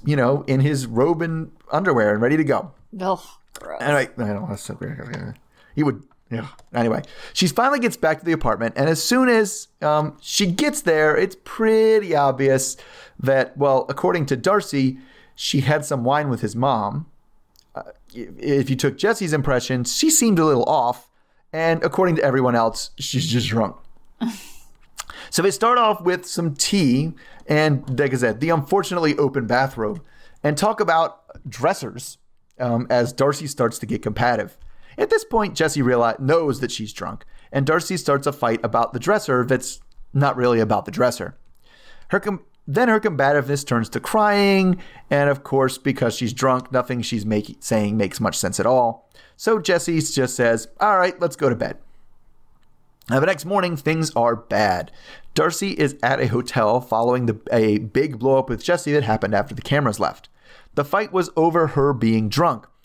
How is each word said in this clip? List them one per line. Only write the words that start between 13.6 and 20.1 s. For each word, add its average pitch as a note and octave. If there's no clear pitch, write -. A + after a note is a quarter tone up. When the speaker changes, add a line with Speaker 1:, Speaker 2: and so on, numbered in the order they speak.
Speaker 1:
according E3+
to C#3
Darcy, C#3
she -
had D3+
some B2+
wine C#3+
with A#2+
his G#2
mom. A#2
Uh, -
i-, A#2+
if C#3
you C3
took C3+
Jesse's G3+
impression, C3
she -